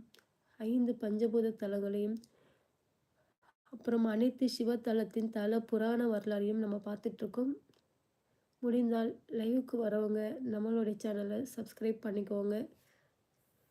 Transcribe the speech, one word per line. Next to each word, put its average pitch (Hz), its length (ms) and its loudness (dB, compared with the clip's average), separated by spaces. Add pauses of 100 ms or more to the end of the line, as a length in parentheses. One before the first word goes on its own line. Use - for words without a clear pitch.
(600)
ஐந்து 240 320 2
பஞ்சபூத 220 640 2
தலங்களையும், 202 640 -2 (1500)
அப்புறம் 233 340 2
அனைத்து 240 440 2 (100)
சிவத்தலத்தின் 226 720 0
தல 220 300 0
புராண 226 460 0
வரலாறையும் 208 460 0
நம்ம 208 320 -2
பார்த்துட்ருக்கோம். 220 680 -4 (1080)
முடிந்தால் 233 600 2 (140)
லைவுக்கு 240 420 0
வரவங்க 214 640 0 (140)
நம்மளுடைய 214 500 0
சேனலை 208 440 -2 (100)
சப்ஸ்கிரைப் 220 500 -4
பண்ணிக்கோங்க. 202 600 -2 (1040)